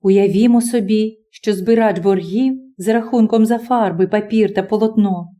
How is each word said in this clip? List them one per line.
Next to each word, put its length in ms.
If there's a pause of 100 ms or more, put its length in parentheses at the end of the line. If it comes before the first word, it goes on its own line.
Уявімо 600
собі, 560 (140)
що 220
збирач 460
боргів 540 (240)
з 100
рахунком 580
за 120
фарби, 500
папір 460
та 100
полотно 640 (120)